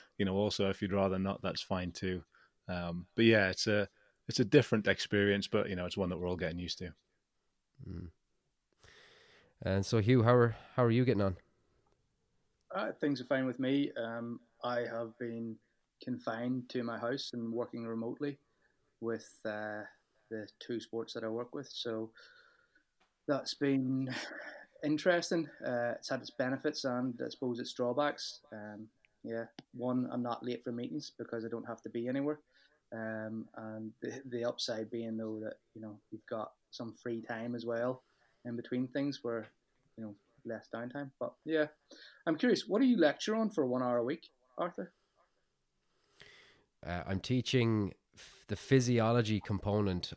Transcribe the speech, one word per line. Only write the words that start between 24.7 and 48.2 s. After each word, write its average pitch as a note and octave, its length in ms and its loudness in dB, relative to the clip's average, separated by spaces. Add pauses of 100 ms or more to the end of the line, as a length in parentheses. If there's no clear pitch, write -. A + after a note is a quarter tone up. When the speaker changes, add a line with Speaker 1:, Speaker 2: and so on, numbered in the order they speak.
Speaker 3:
interesting. E3 640 2 (180)
Uh, A#2+ 300 0
it's - 140 -10
had C3 120 -2
its G#2+ 80 -14
benefits C3+ 540 -2
and, B2 420 -2
I A#2+ 40 -4
suppose, B2 300 -4
its B2 140 -6
drawbacks. B2+ 680 -2 (100)
Um, G#2+ 360 -12 (360)
yeah, A2+ 220 -4 (280)
one, B2 380 0
I'm B2 120 -2
not A#2+ 220 -4
late B2 180 -4
for B2 80 -6
meetings B2 460 -8
because A#2 280 -6
I A2+ 40 -8
don't A#2 180 -8
have A#2 160 -8
to A2+ 60 -10
be A#2 180 -4
anywhere. C#3 320 -2 (540)
Um, A2 540 -6 (100)
and A2 340 -10 (100)
the, B2+ 280 -6
the A#2+ 160 -2
upside A2+ 440 -4
being, A2+ 280 -4
though, A2 260 -4
that, A2 120 -8 (200)
you G#2+ 60 -14
know, G#2+ 180 -12 (120)
you've G#2+ 180 -12
got A2 220 -4 (200)
some A2+ 220 -10
free A#2 280 -6
time A#2 340 -6
as A#2 100 -8
well A#2+ 380 -2 (420)
in A#2+ 100 -6
between B2+ 320 -4
things C#3 360 -2
where, A#2 240 -4 (500)
you A2+ 60 -10
know, G#2 120 -10 (300)
less A2+ 280 -8
downtime. B2+ 360 -8 (100)
But - 140 -4 (100)
yeah, D#3 220 2 (600)
I'm D#3+ 120 2
curious, A#3+ 300 4
what G#3 140 2
do C4+ 60 8
you A#3+ 100 8
lecture E3 380 4
on A3 140 2
for C#3+ 160 2
one B2+ 180 2
hour B2 140 2
a A#2+ 60 2
week, C#3 260 -4 (280)
Arthur? F3+ 360 -6 (1900)
Speaker 2:
Uh, F2 200 -2
I'm F#2+ 140 -2
teaching A2+ 760 2 (220)
f-, - 320 -20